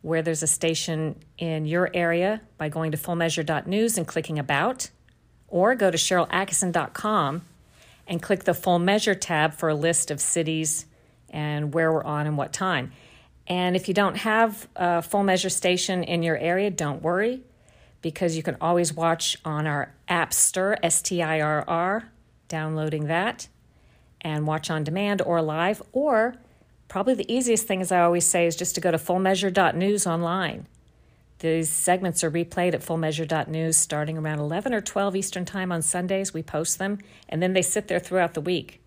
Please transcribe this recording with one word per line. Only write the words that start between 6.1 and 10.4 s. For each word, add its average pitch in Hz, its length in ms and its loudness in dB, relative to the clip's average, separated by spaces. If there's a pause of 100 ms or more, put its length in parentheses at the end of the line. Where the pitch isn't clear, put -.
atkinson 185 400 0
dot 165 220 -2
com 170 500 0 (640)
and 170 140 -4
click 190 240 0
the 175 80 4
Full 175 260 2
Measure 196 340 4
tab 156 400 0
for 165 160 -2
a 151 60 2
list 165 340 2
of 147 100 -4
cities 160 680 0 (440)